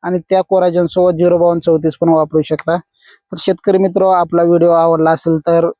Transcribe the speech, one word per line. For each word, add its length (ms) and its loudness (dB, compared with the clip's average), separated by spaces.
आणि 160 -4
त्या 120 0
कोराजन 440 0
सोबत 320 0
झिरो 200 2
बावन 220 0
चौतीस 420 -2
पण 80 0
वापरू 320 0
शकता. 360 -4
तर 80 -12
शेतकरी 380 -2
मित्र, 360 0
आपला 300 0
व्हिडिओ 260 2
आवडला 420 2
असेल 260 -2
तर 320 0